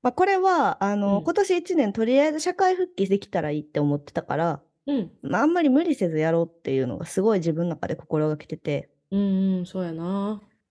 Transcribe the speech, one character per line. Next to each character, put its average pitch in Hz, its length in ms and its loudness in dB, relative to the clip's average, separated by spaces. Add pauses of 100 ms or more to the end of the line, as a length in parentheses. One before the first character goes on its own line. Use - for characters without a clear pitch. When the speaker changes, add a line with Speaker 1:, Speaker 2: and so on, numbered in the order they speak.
Speaker 1:
ま 254 80 2
あ、 - 20 -16
こ 370 140 2
れ 392 100 2
は、 349 480 2
あ 202 100 0
の、 202 240 2
Speaker 2:
う - 40 0
ん。 - 20 -10
Speaker 1:
今 339 100 0
年 392 160 2
一 349 260 0
年 220 160 2
と 220 120 0
り 254 160 4
あ 294 60 4
え 311 60 0
ず 311 80 -4
社 359 140 -2
会 370 220 2
復 359 180 -4
帰 190 140 0
で 196 100 2
き - 100 -8
た 180 120 -2
ら 151 100 -2
い 151 100 -2
い - 20 -10
っ - 20 -10
て - 160 -4
思 143 160 2
っ 147 40 -4
て - 120 -20
た 156 100 -4
か 135 140 -4
ら、 156 240 -2 (260)
Speaker 2:
う 285 60 -2
ん。 202 180 -4 (120)
Speaker 1:
ま 170 180 -2
あ、 - 20 4
あ - 20 4
ん 311 80 4
ま 349 100 2
り 285 80 4
無 277 120 4
理 311 120 0
せ 180 140 -2
ず 156 100 -2
や 160 120 2
ろ 170 120 2
う 165 40 0
っ - 160 -20
て 135 120 -4
い 135 60 2
う 127 60 0
の 123 120 -6
が 160 80 -8
す - 160 -2
ご 220 120 2
い 196 40 2
自 165 140 0
分 165 120 -2
の 175 60 -2
中 - 180 -6
で 156 80 -4
心 151 320 -2
が 151 80 -2
け - 100 -16
て 160 100 -8
て。 - 340 -6 (200)
Speaker 2:
う 196 60 -2
ん 190 420 0
う - 40 -4
ん、 180 40 -8
そ 185 140 -8
う 180 40 -4
や 170 80 -6
な。 196 500 -6 (280)